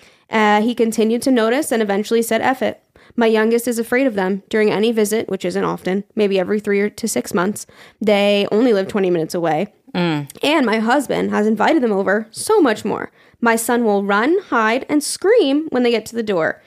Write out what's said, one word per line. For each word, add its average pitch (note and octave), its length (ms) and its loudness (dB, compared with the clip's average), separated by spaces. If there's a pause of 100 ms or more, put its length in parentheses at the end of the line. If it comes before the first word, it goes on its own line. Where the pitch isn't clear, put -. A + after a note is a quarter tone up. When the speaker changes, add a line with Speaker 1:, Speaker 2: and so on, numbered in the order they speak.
(280)
Speaker 1:
Uh, G#3+ 320 4
he A#3 140 0
continued A3+ 480 0
to C#4+ 80 2
notice B3 400 2
and A3+ 120 0
eventually G#3 400 0
said, A3+ 180 -2
"F C4 220 0
it." - 200 -4 (340)
My A#3 100 2
youngest A3 420 2
is A#3 100 -2
afraid B3 280 0
of A3+ 80 -2
them G3 340 -2
during G#3+ 220 2
any G#3+ 200 2
visit, G#3+ 380 0
which F#3+ 160 -6
isn't F#3 200 -2
often, F3+ 400 -4 (120)
maybe G3 220 2
every F#3+ 200 -2
three G3+ 220 -2
or G#3 100 0
to - 180 -8
six - 240 -6
months. G3+ 340 -2 (340)
They G3+ 500 2
only A#3 220 2
live F#3+ 160 0
twenty F#3+ 220 0
minutes E3 240 -2
away. E3 380 -2 (220)
Speaker 2:
Mm. D#3 340 -2 (140)
Speaker 1:
And C#4+ 240 2
my A3 140 0
husband G#3+ 500 0
has G#3 160 0
invited A3 360 2
them A3+ 100 2
over G3 380 0
so - 300 0
much B3 240 2
more. - 260 -6 (300)
My A#3 160 2
son A#3+ 280 0
will G3+ 200 2
run, G#3+ 320 2 (120)
hide, A#3 400 0
and D4 140 0
scream D#4+ 680 2
when B3+ 120 0
they A#3+ 80 2
get A3 160 0
to A3+ 100 -12
the A#3 60 -4
door. F#3 440 -2